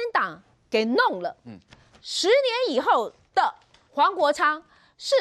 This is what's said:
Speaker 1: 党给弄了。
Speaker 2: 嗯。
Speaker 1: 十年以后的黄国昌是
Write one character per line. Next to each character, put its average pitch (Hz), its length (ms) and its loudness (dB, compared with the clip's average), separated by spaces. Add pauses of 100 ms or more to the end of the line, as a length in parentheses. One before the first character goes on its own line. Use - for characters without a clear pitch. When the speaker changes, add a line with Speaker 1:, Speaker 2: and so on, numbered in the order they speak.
(120)
Speaker 1:
党 180 280 -4 (300)
给 220 140 0
弄 311 380 0
了。 - 220 -8
Speaker 2:
嗯。 220 140 -20 (420)
Speaker 1:
十 - 280 -4
年 480 80 6 (400)
以 - 20 -2
后 269 340 0 (220)
的 339 180 2 (380)
黄 330 240 0
国 302 180 2
昌 302 300 -2 (340)
是 - 240 0